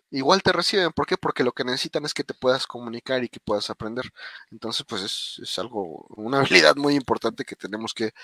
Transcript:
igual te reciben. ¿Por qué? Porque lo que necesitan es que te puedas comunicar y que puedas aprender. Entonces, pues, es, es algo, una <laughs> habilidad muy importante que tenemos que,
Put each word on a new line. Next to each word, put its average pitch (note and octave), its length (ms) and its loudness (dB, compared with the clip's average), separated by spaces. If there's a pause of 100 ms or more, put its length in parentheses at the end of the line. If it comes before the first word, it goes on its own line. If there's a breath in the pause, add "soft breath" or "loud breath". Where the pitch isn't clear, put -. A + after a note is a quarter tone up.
(120)
igual C#3+ 320 6
te F#3+ 80 6
reciben. F3 400 2
¿Por - 160 0
qué? F#3 100 2
Porque D3 260 0
lo B2 100 2
que - 100 -4
necesitan C3+ 420 -2
es D3+ 80 -4
que C#3+ 100 -4
te - 120 -6
puedas C3 320 4
comunicar A#2+ 560 -2
y A#2 60 -4
que - 100 -14
puedas G#2 320 -2
aprender. A#2 340 -6 (460 loud breath)
Entonces, A2+ 360 -6
pues, G2+ 140 -4
es, - 400 -6
es - 160 -6
algo, G2 520 -6
una A#2 300 0
<laughs> - 20 6
habilidad D3+ 340 6
muy C#3+ 200 2
importante A#2 480 0
que - 120 -10
tenemos G#2+ 400 -8
que, A2 160 0 (120 loud breath)